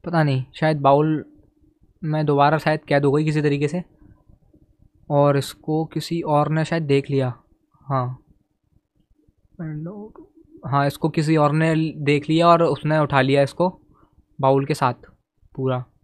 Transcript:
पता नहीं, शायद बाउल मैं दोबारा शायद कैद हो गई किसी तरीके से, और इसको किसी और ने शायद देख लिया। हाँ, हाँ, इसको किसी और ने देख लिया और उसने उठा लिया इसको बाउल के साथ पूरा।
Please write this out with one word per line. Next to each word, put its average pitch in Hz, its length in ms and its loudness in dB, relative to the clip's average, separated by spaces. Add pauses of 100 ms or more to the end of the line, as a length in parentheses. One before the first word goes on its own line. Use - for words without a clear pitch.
पता 170 180 0
नहीं, 131 220 0 (100)
शायद 156 260 -2
बाउल 143 440 2 (760)
मैं 156 240 -2
दोबारा 143 320 4
शायद 156 260 -2
कैद 143 200 0
हो 139 80 4
गई 151 120 0
किसी 151 180 -2
तरीके 143 260 0
से, 175 140 -6 (1300)
और 143 260 2
इसको 156 480 -4
किसी 165 380 -6
और 151 280 0
ने 156 140 0
शायद 165 200 -4
देख 139 260 0
लिया। 135 160 0 (560)
हाँ, 127 360 -4 (2500)
हाँ, 139 220 0
इसको 147 240 -4
किसी 160 260 0
और 147 160 2
ने 160 220 0 (260)
देख 147 280 0
लिया 165 200 4
और 170 140 6
उसने 156 380 0
उठा 139 200 2
लिया 135 220 4
इसको 170 260 0 (720)
बाउल 139 260 2
के 143 100 -4
साथ 123 200 -2 (600)
पूरा। 127 300 -4 (200)